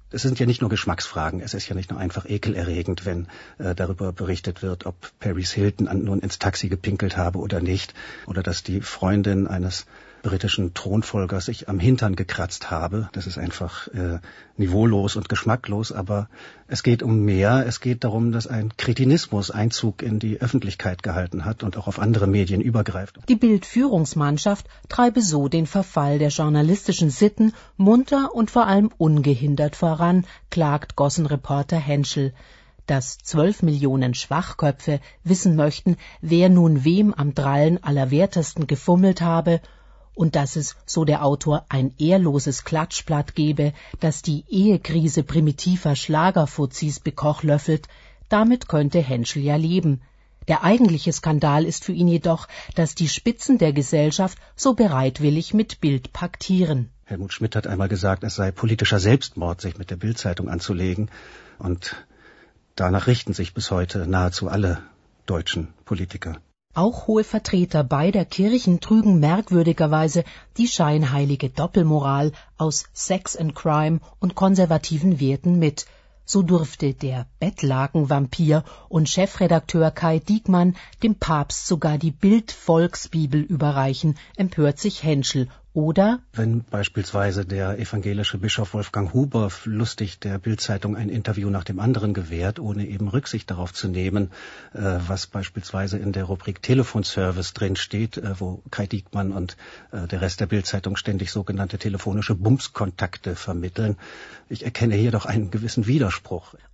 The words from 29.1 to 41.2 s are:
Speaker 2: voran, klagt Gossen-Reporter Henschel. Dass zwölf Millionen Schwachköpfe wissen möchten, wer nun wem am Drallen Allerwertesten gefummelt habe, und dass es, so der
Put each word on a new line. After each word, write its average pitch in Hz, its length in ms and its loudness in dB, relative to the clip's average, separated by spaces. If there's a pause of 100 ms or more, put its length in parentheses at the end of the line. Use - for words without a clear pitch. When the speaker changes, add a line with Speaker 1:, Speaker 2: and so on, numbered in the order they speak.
Speaker 2:
voran, 170 500 2 (240)
klagt 147 460 -2
Gossen-Reporter 143 800 0
Henschel. 143 560 -2 (540)
Dass 135 320 -2
zwölf 170 420 0
Millionen 135 540 2
Schwachköpfe 147 840 -2 (220)
wissen 180 320 2
möchten, 156 420 2 (220)
wer 170 300 4
nun 165 340 6
wem 202 300 4
am 143 220 -2
Drallen 143 480 2
Allerwertesten 143 840 0
gefummelt 180 560 2
habe, 165 400 2 (560)
und 160 200 2
dass 139 180 0
es, 147 300 -6
so - 180 -2
der 147 220 2